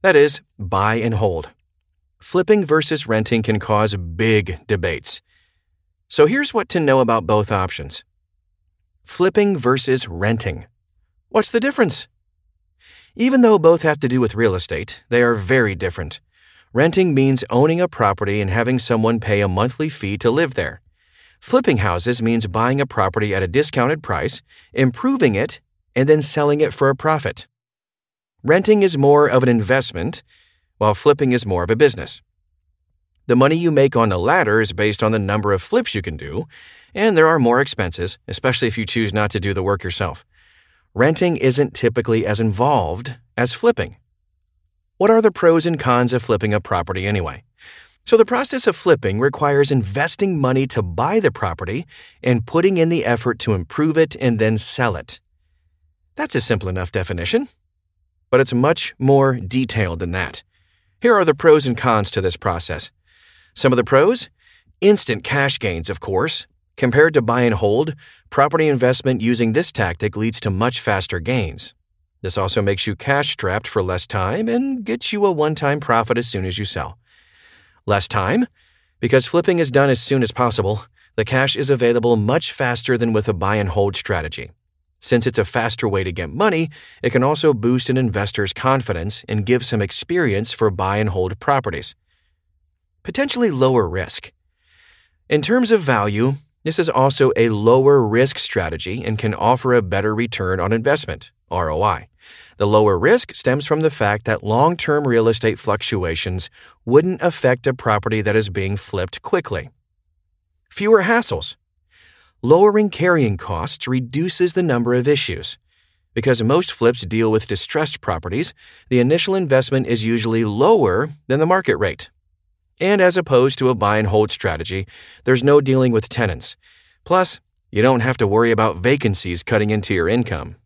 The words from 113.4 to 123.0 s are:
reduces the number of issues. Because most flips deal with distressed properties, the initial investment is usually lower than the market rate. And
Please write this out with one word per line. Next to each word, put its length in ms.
reduces 640
the 100
number 320
of 140
issues. 500
Because 280
most 300
flips 300
deal 280
with 160
distressed 560
properties, 500
the 100
initial 340
investment 520
is 180
usually 400
lower 640
than 140
the 60
market 300
rate. 340
And 200